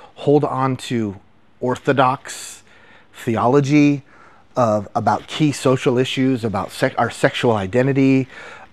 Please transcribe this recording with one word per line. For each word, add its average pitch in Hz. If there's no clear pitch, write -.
hold 143
on 131
to 107
orthodox 127
theology 139
of, 107
about 107
key 151
social 131
issues, 131
about 98
sec-, -
our 113
sexual -
identity, 131